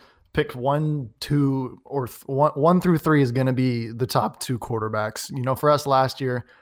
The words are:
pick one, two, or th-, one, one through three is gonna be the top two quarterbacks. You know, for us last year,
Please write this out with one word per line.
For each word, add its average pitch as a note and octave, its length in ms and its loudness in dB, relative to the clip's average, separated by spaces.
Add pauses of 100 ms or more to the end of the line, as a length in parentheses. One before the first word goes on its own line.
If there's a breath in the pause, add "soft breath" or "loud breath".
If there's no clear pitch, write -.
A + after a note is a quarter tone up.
(320 soft breath)
pick D3+ 220 -2
one, C#3+ 640 -2
two, C3+ 640 0
or C3+ 220 -6
th-, - 200 -14
one, C#3 260 2
one E3+ 280 4
through F3 180 2
three D3+ 240 4
is A#2+ 100 2
gonna C3 200 2
be A#2+ 380 0
the A#2 160 -4
top - 320 -2
two B2+ 200 -6
quarterbacks. A2 720 -4
You C3+ 120 -6
know, C3 120 0
for D3 160 2
us D3 160 2
last C3 340 2
year, B2 260 -4 (160 soft breath)